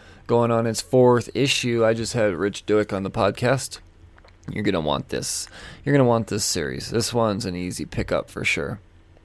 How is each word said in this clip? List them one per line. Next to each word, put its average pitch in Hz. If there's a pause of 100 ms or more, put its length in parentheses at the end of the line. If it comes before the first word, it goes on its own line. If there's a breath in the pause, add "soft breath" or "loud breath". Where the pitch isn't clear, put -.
(280 loud breath)
going 120
on 117
its 113
fourth 123
issue. 123
I 113
just 113
had 104
Rich 95
Douek 107
on 95
the 95
podcast. 120 (680)
You're -
gonna 95
want 73
this. - (360 loud breath)
You're 143
gonna 131
want 117
this 101
series. 71
This 117
one's 110
an 90
easy 90
pickup -
for -
sure. 78 (460)